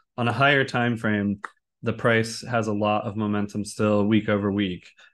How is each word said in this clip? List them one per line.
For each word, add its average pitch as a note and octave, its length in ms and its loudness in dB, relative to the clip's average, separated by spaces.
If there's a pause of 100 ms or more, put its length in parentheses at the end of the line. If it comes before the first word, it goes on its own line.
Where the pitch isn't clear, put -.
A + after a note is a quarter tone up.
(180)
on A#2 100 -2
a A#2 60 0
higher C3+ 320 4
time A#2+ 320 0
frame, G#2 420 0 (420)
the A2+ 120 -2
price A2+ 520 0
has A2+ 220 -2
a A2 60 -2
lot G#2 320 0
of G2+ 100 -8
momentum G#2 480 -4
still G#2 420 0
week G#2+ 220 2
over G2+ 240 0
week. G2 380 -4 (240)